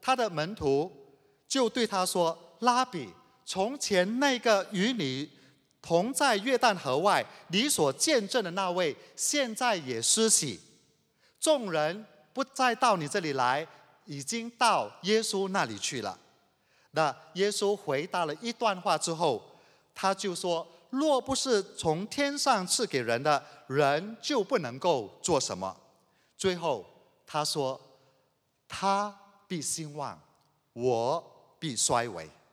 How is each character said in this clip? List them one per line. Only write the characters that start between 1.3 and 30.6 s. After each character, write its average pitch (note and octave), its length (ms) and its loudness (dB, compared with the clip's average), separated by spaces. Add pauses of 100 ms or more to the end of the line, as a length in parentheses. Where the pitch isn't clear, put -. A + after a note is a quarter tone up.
就 B3+ 200 2
对 A#3+ 160 0
他 F#3+ 220 0
说 E3 320 0 (220)
，“拉 B3 240 4
比， E3 240 -10 (360)
从 G#3+ 320 -2
前 G#3 440 0
那 C#4 180 2
个 G#3 320 2
与 G#3 220 2
你 C#3+ 360 -4 (540)
同 F#3+ 320 0
在 C4+ 220 4
约 A#3+ 200 0
旦 A#3 160 4
河 C#3+ 260 0
外， E3 280 2 (220)
你 G#3 200 0
所 D3+ 240 2
见 A#3+ 340 2
证 A#3+ 180 -2
的 E3+ 80 -6
那 F#3+ 180 -2
位， F3 260 0 (200)
现 C4+ 360 -2
在 A#3 220 0
也 C3 260 -4
施 A3 300 2
洗。 C3 300 0 (800)
众 C4+ 300 0
人 E3 360 -2 (260)
不 C4 100 -4
再 B3+ 320 0
到 A3+ 220 4
你 D#3 100 -2
这 G3+ 140 -2
里 D#3 140 -2
来， C3 320 2 (400)
已 C#3+ 160 -10
经 A3+ 300 -6
到 E3 380 2 (120)
耶 G#3+ 180 2
稣 G3 280 -2
那 F#3+ 180 0
里 A2+ 100 -8
去 A#2+ 240 -6
了。” G2 180 -6 (720)
那 D3+ 220 2 (200)
耶 G3 160 2
稣 G3+ 260 0
回 D3+ 300 -2
答 F3+ 180 -2
了 D3+ 120 -4
一 A#3 140 -8
段 G#3+ 300 0
话 F3+ 160 2
之 E3 160 -2
后， D#3 300 0 (520)
他 F#3+ 200 0
就 F#3+ 200 -4
说 E3 320 -2 (220)
，“若 C#4 320 2
不 B3+ 140 -4
是 A#3+ 280 2 (140)
从 E3+ 300 -2
天 C#4+ 320 -2
上 A3 280 2
赐 A3 200 0
给 C3 160 -2
人 A#2 200 0
的， D3 220 2 (220)
人 D3 560 0
就 C4+ 200 0
不 A#3 180 0
能 B2+ 180 -8
够 C#3 420 0
做 D#3 180 2
什 G#2 180 -4
么。” F#2+ 200 -6 (640)
最 F#3 180 0
后 D3 300 -4 (400)
他 D3+ 180 -2
说 C3+ 340 -4 (880)
，“他 G3+ 480 0 (320)
必 F3 140 -6
兴 D3 340 -6
旺， C#3 240 -10 (540)